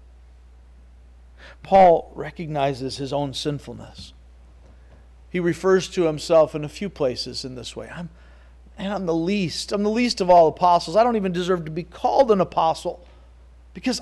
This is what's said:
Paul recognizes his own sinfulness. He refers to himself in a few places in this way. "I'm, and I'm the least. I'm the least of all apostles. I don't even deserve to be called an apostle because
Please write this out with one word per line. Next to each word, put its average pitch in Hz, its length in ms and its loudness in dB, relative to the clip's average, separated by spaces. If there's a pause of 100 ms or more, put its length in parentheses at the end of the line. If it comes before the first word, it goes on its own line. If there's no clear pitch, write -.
(1600)
Paul 185 520 4
recognizes 143 840 -6
his 135 160 -10
own 143 220 -6
sinfulness. - 800 -12 (1120)
He 180 120 -4
refers 175 480 0
to 180 160 -2
himself 156 500 2
in 151 100 -6
a 147 40 -10
few 202 200 -10
places 123 560 -6
in 127 120 -12
this 117 180 -14
way. 113 180 -14
"I'm, 170 160 -14 (680)
and 196 140 -6
I'm 190 140 -6
the 165 80 0
least. 175 580 -4
I'm 202 100 -2
the 208 80 0
least 240 300 -2
of 180 100 0
all 175 160 10
apostles. 170 500 2
I 214 60 6
don't 240 140 2
even 190 160 -2
deserve 175 320 -2
to 156 60 -12
be 160 120 -8
called - 480 0
an 202 100 4
apostle 165 640 -2 (680)
because 233 280 -4